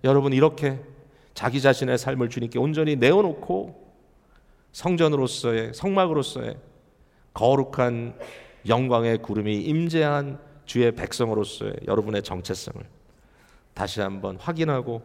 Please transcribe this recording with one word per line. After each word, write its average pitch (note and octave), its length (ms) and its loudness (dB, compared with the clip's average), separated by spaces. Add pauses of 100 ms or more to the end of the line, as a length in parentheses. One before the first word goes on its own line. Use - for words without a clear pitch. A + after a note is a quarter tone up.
여러분, C#3 260 4
이렇게 C#3 480 2 (540)
자기 B2+ 260 -2
자신의 B2+ 380 4
삶을 B2+ 320 -2
주님께 A#2+ 300 -4
온전히 D3+ 360 2
내어놓고 F3 960 2 (760)
성전으로서의, C3 1000 0
성막으로서의 D#3 840 -2 (760)
거룩한 B2 840 2 (500)
영광의 A#2 500 4
구름이 G#2+ 460 -2
임재한 D3+ 760 -2 (260)
주의 A#2+ 280 2
백성으로서의 G#2+ 800 -4 (140)
여러분의 G#2 360 0
정체성을 - 580 -8 (920)
다시 G#2+ 260 -6
한번 F#2+ 380 -4
확인하고 C3+ 680 -4